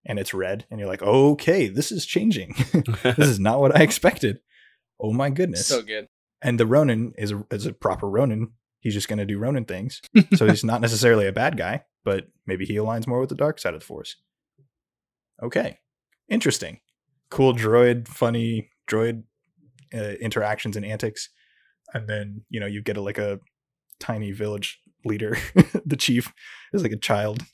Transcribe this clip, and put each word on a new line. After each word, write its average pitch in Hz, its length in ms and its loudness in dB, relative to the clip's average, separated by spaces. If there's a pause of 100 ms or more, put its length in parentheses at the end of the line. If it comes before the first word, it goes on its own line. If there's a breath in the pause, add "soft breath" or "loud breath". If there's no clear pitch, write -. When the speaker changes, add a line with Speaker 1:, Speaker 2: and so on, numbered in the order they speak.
Speaker 1:
and 107 140 -6
it's - 140 -6
red, 95 360 -4
and 110 100 -12
you're 101 100 -6
like, 92 120 -6
"Okay, 139 680 4
this 127 220 -4
is 190 140 -6
changing. 185 500 0 (180)
<laughs> - 300 0
This 123 140 2 (120)
is 101 100 0
not 110 220 2
what 139 140 4
I 151 80 10
expected. 147 560 2 (600 soft breath)
Oh 107 140 -2
my 135 160 0
goodness." 139 380 -2
Speaker 2:
So 123 140 0
good. 107 260 -8 (340)
Speaker 1:
And 120 180 0
the 113 80 6
Ronin 120 500 2
is 104 140 -4
a, 104 200 -8
is 107 140 -6
a 151 80 -4
proper 95 360 -4
Ronin. 113 420 0 (300)
He's 107 120 -2
just 101 140 -4
gonna 107 180 -2
do 101 140 -4
Ronin 123 260 -2
things. 98 360 -8 (160)
Speaker 2:
<laughs> 196 180 6
Speaker 1:
So 117 120 4
he's - 160 4
not 113 180 0
necessarily 113 440 4
a 95 80 -2
bad 131 240 0
guy, 98 280 -6 (180)
but 98 240 -2 (180)
maybe 95 200 -4
he 104 100 -6
aligns 113 320 -4
more 123 140 -2
with 135 80 -4
the 131 60 -6
dark 151 240 -2
side 87 160 -6
of 80 40 -14
the - 60 -20
Force. - 320 -16 (1200)
Okay. - 380 -4 (500)
Interesting. 117 500 -2 (500)
Cool 131 240 4
droid, 120 540 4
funny 117 600 -2 (200)
droid, 113 340 0 (680)
uh, 104 280 -8
interactions 107 560 -2
and 101 80 -6
antics. 107 440 -6 (640)
And 107 140 -8
then, 104 420 -8
you 113 100 -8
know, 101 60 -6
you 101 160 -8
get 104 160 -4
a, 101 40 -6
like, 101 160 -6
a 101 220 -4 (600)
tiny 107 320 -8
village 104 480 -8 (260)
leader, 107 400 -4
<laughs> - 400 4
the 139 120 -2
chief - 360 0 (400 loud breath)
is, 202 80 0
like, 110 120 -2
a 107 40 -6
child. 107 460 -2 (100)